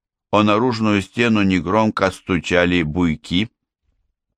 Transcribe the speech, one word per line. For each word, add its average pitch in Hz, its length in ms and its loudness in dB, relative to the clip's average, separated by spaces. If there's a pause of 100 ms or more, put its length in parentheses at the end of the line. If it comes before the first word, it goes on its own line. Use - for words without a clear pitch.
(320)
а 104 120 2
наружную 107 580 0
стену 113 420 0
негромко 95 680 0
стучали 87 720 0
буйки. 85 680 -2 (880)